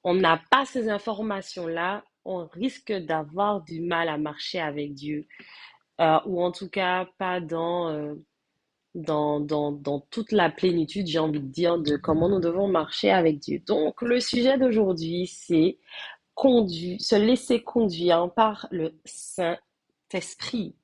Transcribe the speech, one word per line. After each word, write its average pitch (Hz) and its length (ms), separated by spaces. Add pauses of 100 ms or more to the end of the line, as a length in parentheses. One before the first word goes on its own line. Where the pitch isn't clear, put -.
on 180 120
n'a 165 260 (100)
pas 269 140
ces 233 240
informations-là, 196 1120 (220)
on 180 220
risque 220 460
d'avoir 170 720
du 160 180
mal 170 280
à 151 100
marcher 151 420
avec 147 340
Dieu. 147 320 (760)
Euh, 160 260
ou 180 160
en 180 100
tout 185 160
cas 185 400 (100)
pas 180 220
dans, 165 480
euh, 151 260 (800)
dans, 151 460
dans, 147 320
dans 143 280
toute - 300
la 185 200
plénitude, 175 560
j'ai 160 120
envie 151 220
de 135 60
dire, 170 320
de 147 180
comment 160 320
nous 196 120
devons 175 280
marcher 175 420
avec 160 280
Dieu. 143 280
Donc, 156 360
le 240 180
sujet 247 380
d'aujourd'hui, 180 680
c'est 170 520 (560)
condu-, 185 680
se - 160
laisser 233 460
conduire 175 720
par 214 360
le 165 240 (100)
Saint-Esprit. - 1800